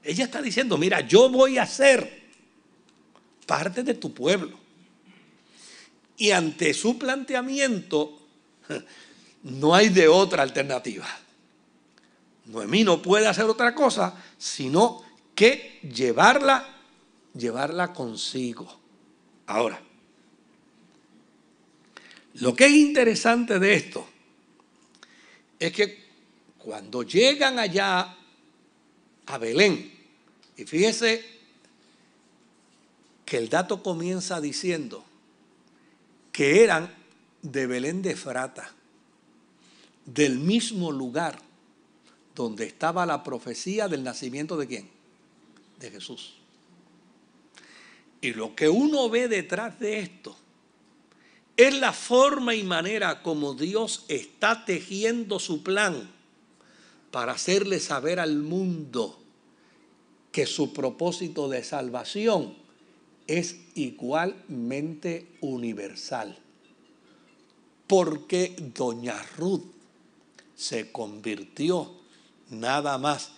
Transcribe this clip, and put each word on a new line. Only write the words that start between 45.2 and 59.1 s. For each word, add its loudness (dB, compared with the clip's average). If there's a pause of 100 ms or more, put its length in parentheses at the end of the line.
De -18
Jesús. -18 (1800)
Y -4
lo -8
que 4
uno 4
ve 0
detrás -4
de -4
esto -14 (1200)
es 8
la 0
forma 2
y -4
manera -2
como -4
Dios -4
está -2
tejiendo -4
su -6
plan -2 (1000)
para -4
hacerle 0
saber -4
al 0
mundo -4 (1120)